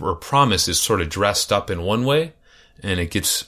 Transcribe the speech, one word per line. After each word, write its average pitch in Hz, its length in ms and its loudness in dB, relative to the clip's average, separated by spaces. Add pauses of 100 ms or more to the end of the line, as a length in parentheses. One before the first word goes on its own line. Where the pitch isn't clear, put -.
or - 140 0
promise 131 520 2
is 85 100 -2
sort 104 220 2
of 82 80 -2
dressed 101 440 0
up 101 180 0
in 85 120 -4
one 110 220 0
way, 151 280 0 (500)
and 98 160 -2
it 85 120 -2
gets - 380 -2